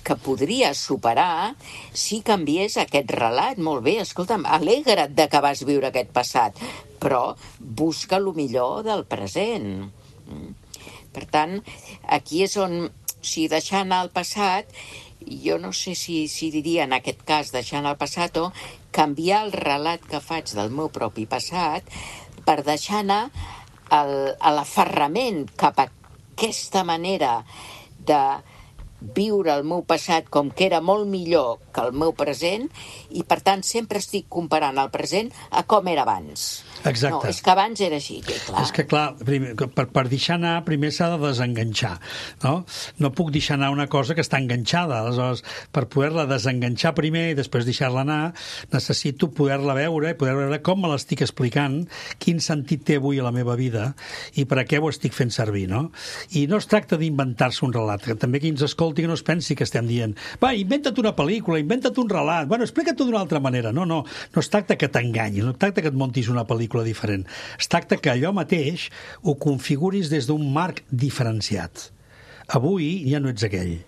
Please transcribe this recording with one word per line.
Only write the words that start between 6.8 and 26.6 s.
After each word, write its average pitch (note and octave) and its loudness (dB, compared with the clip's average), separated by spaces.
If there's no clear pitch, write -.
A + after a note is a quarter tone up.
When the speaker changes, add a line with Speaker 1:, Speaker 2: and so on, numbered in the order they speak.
Speaker 1:
però C3+ 0
busca D3+ -2
lo G3 0
millor C3 0
del G#3+ 0
present". G2+ -4
Mm. - -14
Per - -14
tant, D#3 0
aquí D3+ 0
és G3 -2
on, F3 -2
si D#3+ -2
deixar D#3+ 0
anar F#3 0
el F3+ -8
passat, G3 -2
jo C#3 -2
no F#3 -6
sé F3+ -4
si, D#3+ -4
si D#3+ -6
diria D#3 0
en C3 -2
aquest B2+ -4
cas D3+ 0
deixar C3 -4
anar C#3+ -2
el - -10
passat E3 -4
o F3 -2
canviar D#3+ 2
el G3+ -4
relat D#3 -2
que D3+ -4
faig - -6
del G#2 -2
meu D3 -2
propi G#2+ -4
passat D#3+ -2
per D3+ 4
deixar D3+ 0
anar G3+ 2
el, D3 4
a - 4
l'aferrament D#3 2
cap - 4
a C3 4
aquesta - -4